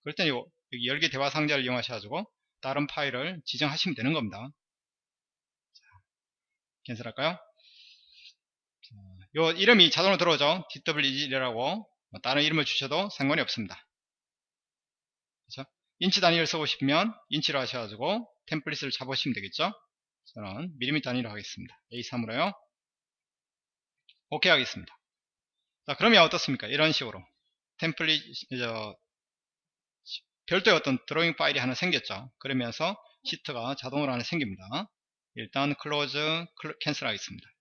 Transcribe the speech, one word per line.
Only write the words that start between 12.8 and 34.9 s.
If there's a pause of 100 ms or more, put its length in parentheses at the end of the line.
상관이
없습니다. (1700)
그렇죠? (300)
인치
단위를
쓰고
싶으면 (140)
인치로
하셔가지고 (180)
템플릿을
잡으시면
되겠죠. (640)
저는
밀리미터
단위로
하겠습니다. (180)
에이삼으로요. (1800)
오케이
하겠습니다. (960)
자,
그러면
어떻습니까?
이런
식으로 (540)
템플릿, (360)
저, (1500)
별도의
어떤
드로잉
파일이
하나
생겼죠.
그러면서 (240)
시트가
자동으로
하나
생깁니다. (720)